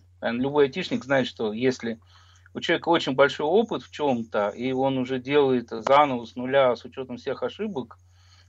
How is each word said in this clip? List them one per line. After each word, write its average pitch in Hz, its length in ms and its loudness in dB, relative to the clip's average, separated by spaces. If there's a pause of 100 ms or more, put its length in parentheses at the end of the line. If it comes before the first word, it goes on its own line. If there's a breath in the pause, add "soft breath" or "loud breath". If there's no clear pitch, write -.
(200)
наверное, 120 240 -2
любой 143 220 4
айтишник 143 380 -4
знает, 131 220 0
что 110 260 -4
если 117 480 -2 (540 soft breath)
у 123 60 -8
человека 160 300 -2
очень 165 240 2
большой 139 320 2
опыт 185 360 0
в - 80 -20
чем-то, 117 600 -2
и 127 220 -6
он 131 260 0
уже 127 220 -4
делает 131 500 2
заново 127 560 2
с - 100 -16
нуля 127 400 2
с - 80 -18
учетом 127 340 -12
всех 127 240 -6
ошибок, 135 560 -8 (500 soft breath)